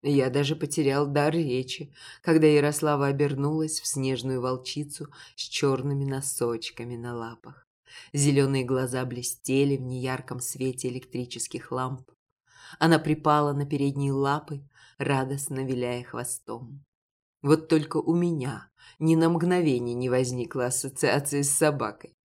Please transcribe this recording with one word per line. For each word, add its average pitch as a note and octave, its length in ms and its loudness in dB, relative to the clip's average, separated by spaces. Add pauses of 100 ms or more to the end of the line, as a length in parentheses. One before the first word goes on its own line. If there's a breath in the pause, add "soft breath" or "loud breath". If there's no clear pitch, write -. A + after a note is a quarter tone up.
Я C#3 280 2
даже C#3+ 240 0
потерял D3 520 0
дар D3 280 2
речи, C3 580 -4 (300 loud breath)
когда D#3+ 240 6
Ярослава D3 640 4
обернулась C#3+ 720 0
в - 60 -8
снежную C3 540 -2
волчицу B2+ 680 -6 (260 loud breath)
с - 80 -12
чёрными C#3 640 -2
носочками A#2+ 920 -4
на A#2+ 200 -8
лапах. A#2 500 -14 (460 loud breath)
Зелёные C#3 520 2
глаза B2+ 400 -2
блестели C3+ 720 0
в C3 60 -6
неярком B2+ 560 -6
свете B2+ 500 -6
электрических B2 840 -10
ламп. B2+ 360 -6 (720 loud breath)
Она D#3+ 220 6
припала D3+ 520 2
на C#3+ 140 -2
передние C#3 460 0
лапы, C#3 480 -2 (380 soft breath)
радостно C3+ 680 -2
виляя B2 400 -4
хвостом. B2 800 -10 (580)
Вот D3+ 260 4
только D#3 280 2
у D#3 180 2
меня D3 560 -2 (280 loud breath)
ни D#3+ 180 4
на E3 120 6
мгновение D#3+ 680 2
не B2+ 140 -2
возникло B2 580 0
ассоциации C#3 760 0
с C#3 80 0
собакой. C#3 640 0 (100)